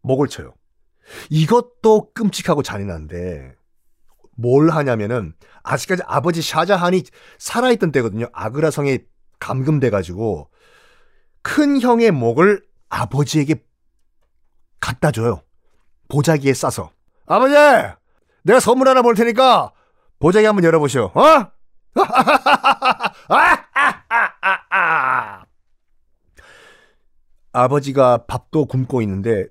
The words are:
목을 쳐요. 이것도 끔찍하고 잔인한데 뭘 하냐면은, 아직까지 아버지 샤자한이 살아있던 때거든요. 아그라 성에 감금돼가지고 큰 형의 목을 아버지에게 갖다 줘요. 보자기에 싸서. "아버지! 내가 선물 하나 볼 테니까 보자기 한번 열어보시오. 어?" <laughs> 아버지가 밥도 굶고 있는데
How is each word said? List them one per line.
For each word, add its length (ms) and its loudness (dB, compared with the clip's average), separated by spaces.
목을 260 -2
쳐요. 260 -16
이것도 800 0
끔찍하고 500 -4
잔인한데 920 -10
뭘 340 2
하냐면은, 640 -4
아직까지 420 -6
아버지 360 -2
샤자한이 600 -2
살아있던 520 -2
때거든요. 420 -2
아그라 380 -4
성에 300 -2
감금돼가지고 1080 -4
큰 380 0
형의 320 2
목을 500 2
아버지에게 760 -2
갖다 300 -2
줘요. 320 -4
보자기에 460 0
싸서. 380 -6
"아버지! 280 2
내가 160 6
선물 280 2
하나 140 4
볼 140 4
테니까 560 2
보자기 260 4
한번 180 2
열어보시오. 500 0
어?" 360 4
<laughs> 3500 -2
아버지가 760 2
밥도 400 -4
굶고 360 -4
있는데 480 -4